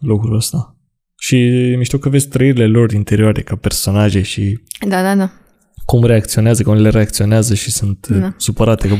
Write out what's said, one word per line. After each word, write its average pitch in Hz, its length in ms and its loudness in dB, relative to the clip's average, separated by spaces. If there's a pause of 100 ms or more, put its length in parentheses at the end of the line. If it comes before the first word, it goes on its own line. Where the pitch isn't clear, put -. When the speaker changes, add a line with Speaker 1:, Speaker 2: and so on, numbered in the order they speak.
Speaker 1:
lucrul 110 360 -2
ăsta. - 380 -4 (440)
Și - 180 -2 (360)
e 123 40 -2
mișto 123 220 -2
că 139 100 -4
vezi 139 200 0
trăirile 127 380 2
lor 113 260 2
interioare 104 500 0
ca - 140 -8
personaje 101 680 0
și 101 360 -4 (300)
Speaker 2:
Da, 185 140 0
da, 196 120 0
da. 190 160 0 (540)
Speaker 1:
cum 120 200 2
reacționează, 110 580 2
cum 107 120 2
le 107 140 4
reacționează 107 680 0
și - 160 -4
sunt, 101 360 -6
Speaker 2:
Da. 95 300 -2
Speaker 1:
supărate 110 520 -2
că, 101 120 0